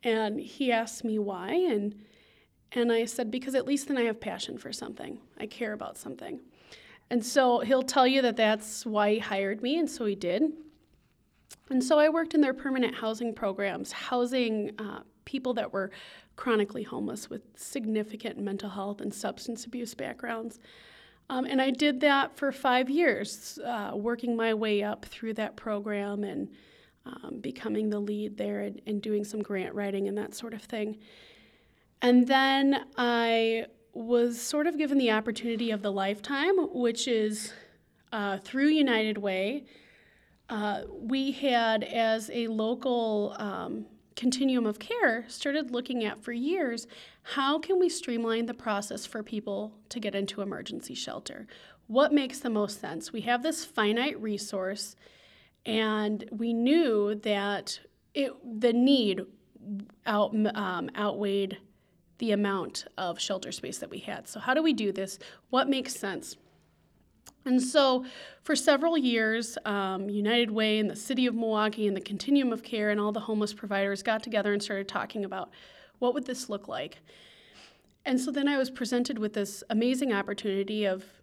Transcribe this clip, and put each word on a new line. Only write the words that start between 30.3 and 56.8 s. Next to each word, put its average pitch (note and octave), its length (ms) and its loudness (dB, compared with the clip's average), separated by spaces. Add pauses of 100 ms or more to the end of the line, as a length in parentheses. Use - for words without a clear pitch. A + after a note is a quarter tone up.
sort A#3 180 -10
of G#3+ 80 -12
thing. G#3+ 360 -6 (1040)
And B3 260 8
then C4+ 580 4 (120)
I A3+ 680 4 (280)
was A#3+ 460 2
sort D4+ 280 0
of D#4 100 0
given C#4+ 200 2
the B3 140 6
opportunity A3+ 600 0
of G#3 100 -2
the G3+ 100 0
lifetime, G#3 640 0 (180)
which A#3 340 0
is, G#3+ 460 0 (580)
uh, G3+ 280 -2
through C4+ 280 2
United A#3 500 4
Way. G3+ 480 -2 (840)
Uh, G#3 320 -2 (100)
we C4+ 400 -2
had, A3+ 520 2
as A3 480 0
a A#3 160 -2
local, A3 920 0
um, G3+ 460 -6 (300)
continuum B3+ 500 2
of G#3 140 0
care, B3+ 480 0
started C#4+ 440 -4
looking B3 340 -4
at - 180 -4
for A#3+ 80 -8
years, B3 560 -2 (360)
how C#4 360 0
can F#4 200 2
we F4+ 100 6
streamline A#3 560 -2
the A3+ 80 -6
process G#3 520 -4
for G#3+ 160 -8
people G#3 520 -6 (160)
to B3 100 -6
get G#3 160 -4
into G3 260 -2
emergency - 520 -8
shelter? - 540 -10 (400)
What C#4+ 260 4
makes C4+ 260 0
the B3+ 100 -4
most G#3 300 -2
sense? - 320 -8
We A3+ 100 -6
have A#3+ 220 0
this D#4 220 -2
finite A3+ 560 0
resource, G#3 720 -4 (720)
and G#3+ 640 0
we A3+ 220 -2
knew A#3 640 4